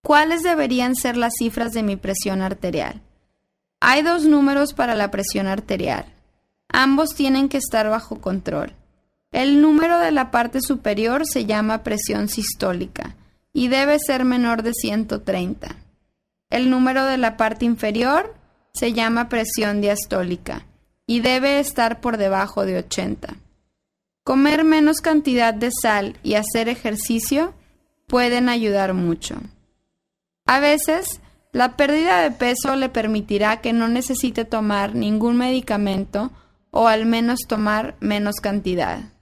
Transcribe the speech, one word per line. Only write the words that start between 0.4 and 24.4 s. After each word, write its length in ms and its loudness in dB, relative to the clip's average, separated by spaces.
deberían 540 0
ser 180 -2
las 240 0
cifras 340 -2
de 100 -4
mi 140 -2
presión 440 -4
arterial? 640 -6
Hay 200 6
dos 240 2
números 480 4
para 220 0
la 160 -2
presión 360 -4
arterial. 600 -4
Ambos 440 2
tienen 360 0
que 80 -2
estar 320 0
bajo 320 -4
control. 500 -4
El 300 4
número 380 6
de 120 2
la 200 0
parte 320 0
superior 640 -2
se 180 -2
llama 380 0
presión 460 -4
sistólica 880 -6
y 160 0
debe 300 2
ser 260 0
menor 380 2
de 100 -2
ciento 480 -4
treinta. 560 -6
El 220 0
número 340 2
de 140 0
la 180 0
parte 300 0
inferior 680 0
se 220 -2
llama 340 0
presión 540 -2
diastólica 840 -4
y 140 0
debe 400 2
estar 400 -2
por 160 -2
debajo 480 -2
de 140 -2
ochenta. 580 -8
Comer 380 4